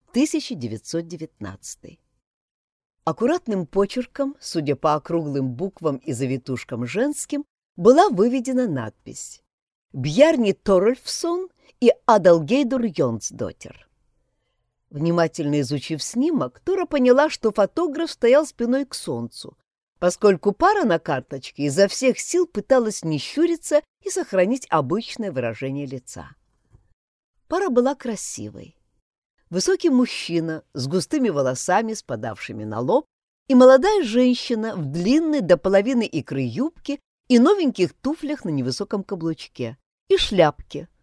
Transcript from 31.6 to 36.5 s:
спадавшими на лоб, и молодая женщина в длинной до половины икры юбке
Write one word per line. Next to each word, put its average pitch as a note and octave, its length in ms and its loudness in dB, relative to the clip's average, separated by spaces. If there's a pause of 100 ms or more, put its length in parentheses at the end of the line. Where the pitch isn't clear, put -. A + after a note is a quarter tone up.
спадавшими A2+ 720 -10
на G#2+ 160 -8
лоб, F3+ 260 0 (420)
и C4+ 60 0
молодая C4 500 8
женщина A#3 720 0
в E3 100 -6
длинной C4 560 0
до F3 140 4
половины G3 480 0
икры C#3 380 -6
юбке A3 580 -6 (280)